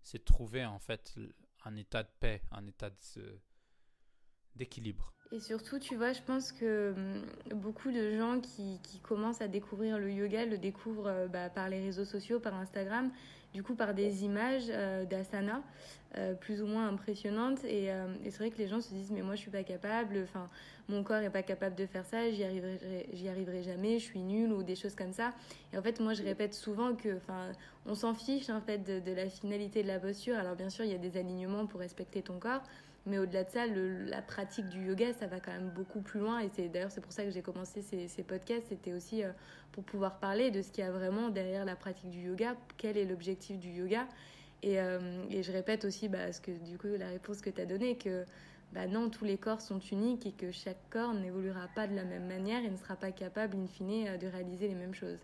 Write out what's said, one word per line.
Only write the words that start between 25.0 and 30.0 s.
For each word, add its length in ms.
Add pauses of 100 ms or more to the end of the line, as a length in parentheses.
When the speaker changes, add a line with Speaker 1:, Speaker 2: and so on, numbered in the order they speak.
Speaker 2:
ça. 200 (380)
Et 60
en 60
fait, 160
moi, 140
je 100
répète 300
souvent 420
que, 220
enfin, 340 (340)
on 80
s'en 220
fiche, 340
en 120
fait, 180
de, 200
de 120
la 180
finalité 520
de 60
la 120
posture. 360